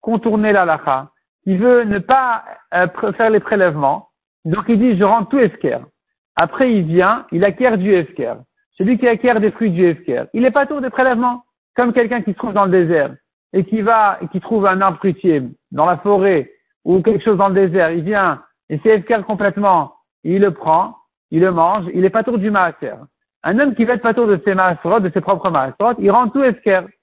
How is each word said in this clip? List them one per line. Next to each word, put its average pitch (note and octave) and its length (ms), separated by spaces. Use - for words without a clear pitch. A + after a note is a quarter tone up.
contourner A3 520
l'halakha, D3+ 580
qui F#3+ 120
veut A#3+ 280
ne G#3 140
pas, B3+ 460
euh, F3+ 120
pr-, G3+ 280
faire A3+ 160
les G#3+ 100
prélèvements. E3 680
Donc G3 240
il A#3 100
dit, « A3+ 200
Je G3+ 60
rends G#3+ 200
tout C#4 140
Efker. » D3+ 400
Après, A#3 360
il G3 120
vient, F3+ 480
il E3+ 120
acquiert A3 340
du F#3+ 160
Efker. C3+ 400
Celui G#3+ 220
qui B3+ 80
acquiert A#3 340
des G#3 120
fruits A3 180
du F3 160
Efker, D#3+ 460
il A#3 120
est B3+ 60
pas C#4 160
tour D4 140
des B3+ 100
prélèvements. B3 540
Comme A#3+ 160
quelqu'un A#3+ 300
qui G3+ 100
se - 40
trouve A3+ 160
dans G3 140
le F3+ 60
désert E3+ 420
et F#3+ 120
qui A3 180
va, G#3+ 380
et F3 80
qui F#3 120
trouve G#3 260
un F#3+ 140
arbre F#3+ 180
fruitier E3 440
dans D3 160
la F3 120
forêt F#3+ 520
ou F3+ 160
quelque G#3 240
chose G#3 140
dans G3 100
le F#3+ 60
désert, F3+ 380
il E3+ 100
vient F#3+ 400
et D3+ 140
c'est A3 80
Efker G#3+ 360
complètement, G3 680
il F3+ 160
le G3 120
prend, F3 440
il D#3+ 100
le F#3 120
mange, F3 420
il F3+ 100
est F#3+ 60
pas A3 140
tour A#3+ 140
du G3+ 120
Maaser. E3+ 440
Un G3 120
homme C#4 160
qui A3+ 100
va A#3+ 100
être - 80
patour A3+ 240
de G3+ 160
ses G3+ 120
maaserot, F#3 460
de F#3 100
ses F3+ 100
propres F#3 300
maaserot, D#3+ 480
il G3 120
rend A#3 180
tout C4+ 140
hefker. F#3+ 440